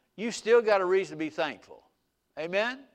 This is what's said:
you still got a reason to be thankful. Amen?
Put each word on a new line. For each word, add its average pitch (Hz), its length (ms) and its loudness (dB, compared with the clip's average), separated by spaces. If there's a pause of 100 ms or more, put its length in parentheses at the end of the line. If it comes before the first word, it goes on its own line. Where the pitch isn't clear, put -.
(160)
you 220 140 -6
still 233 300 2
got 208 220 4
a - 20 0
reason 180 320 0
to - 20 -8
be 156 120 -6
thankful. 131 520 -8 (560)
Amen? 208 420 -4 (140)